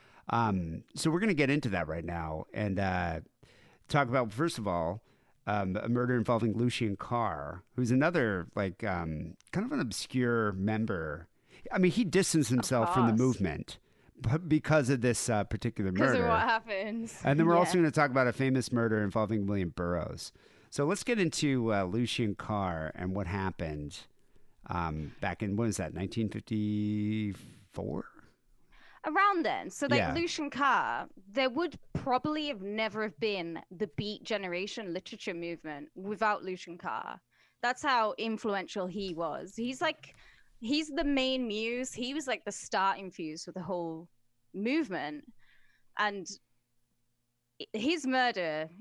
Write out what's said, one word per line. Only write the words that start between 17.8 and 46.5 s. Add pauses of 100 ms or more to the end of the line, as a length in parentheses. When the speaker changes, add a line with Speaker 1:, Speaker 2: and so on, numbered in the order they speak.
Speaker 1:
gonna
talk
about
a
famous
murder
involving
William
Burroughs. (380)
So
let's
get
into,
uh,
Lucian
Carr
and
what
happened, (640)
um,
back
in,
what
is
that,
nineteen
fifty-four? (1000)
Speaker 2:
Around
then.
So,
like,
Speaker 1:
Yeah.
Speaker 2:
Lucian
Carr, (240)
there
would (140)
probably
have
never
have
been (100)
the
Beat
Generation
literature
movement
without
Lucian
Carr. (400)
That's
how
influential
he
was.
He's,
like, (460)
he's
the
main
muse.
He
was,
like,
the
starting
fuse
for
the
whole (460)
movement. (680)
And (1300)